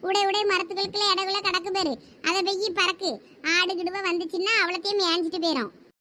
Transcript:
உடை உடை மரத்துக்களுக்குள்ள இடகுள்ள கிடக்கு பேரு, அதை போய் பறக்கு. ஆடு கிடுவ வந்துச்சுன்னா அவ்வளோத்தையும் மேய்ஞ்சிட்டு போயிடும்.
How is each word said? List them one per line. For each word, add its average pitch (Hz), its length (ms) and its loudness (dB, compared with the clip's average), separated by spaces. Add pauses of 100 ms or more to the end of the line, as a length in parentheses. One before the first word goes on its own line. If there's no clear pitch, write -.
உடை 403 220 2
உடை 403 120 0 (100)
மரத்துக்களுக்குள்ள 381 600 -2
இடகுள்ள 381 340 0
கிடக்கு 370 300 -2
பேரு, 330 180 0 (340)
அதை 370 200 2
போய் 392 320 -2
பறக்கு. 359 320 0 (420)
ஆடு 359 260 2
கிடுவ 370 300 -4
வந்துச்சுன்னா 349 520 0
அவ்வளோத்தையும் 370 400 0
மேய்ஞ்சிட்டு 339 440 0
போயிடும். 254 260 0 (280)